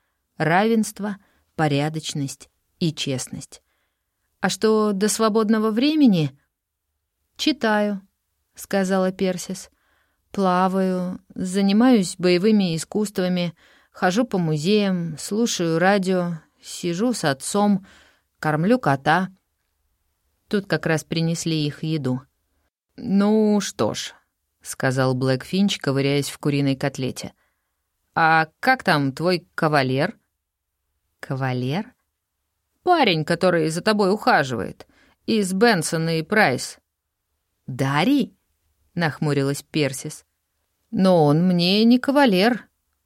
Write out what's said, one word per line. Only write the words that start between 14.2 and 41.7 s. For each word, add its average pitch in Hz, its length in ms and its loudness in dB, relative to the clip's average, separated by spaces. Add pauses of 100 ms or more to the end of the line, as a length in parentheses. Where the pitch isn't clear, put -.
по 214 120 -4
музеям, 170 840 0
слушаю 196 580 -2
радио, 180 640 0 (220)
сижу 185 520 -4
с - 100 -6
отцом, 196 600 0 (540)
кормлю 160 400 0
кота». 156 500 0 (1200)
Тут 202 200 -4
как 156 180 -2
раз 160 180 0
принесли 165 600 -2
их 147 180 -8
еду. 131 380 -4 (760)
«Ну 208 640 2
что - 320 -4
ж», - 200 -10 (480)
сказал 131 520 -2
Блэк 131 300 -2
Финч, 196 340 0
ковыряясь 139 520 -2
в - 100 -14
куриной 139 360 0
котлете. - 580 -6 (800)
«А 160 320 2 (120)
как 262 240 0
там 143 280 2
твой 175 440 -2
кавалер?» 147 640 0 (1000)
«Кавалер?» 131 720 -6 (920)
«Парень, 220 400 2
который 170 460 0
за 165 120 -6
тобой 208 300 2
ухаживает, 147 760 0 (380)
из 208 280 0
Бенсона 165 640 0
и - 20 -4
Прайс». 156 580 0 (880)
«Дарий?» 147 680 0 (580)
нахмурилась 143 720 -2
Персис. 147 640 -6 (640)
«Но 185 340 4
он 156 220 4
мне 185 380 2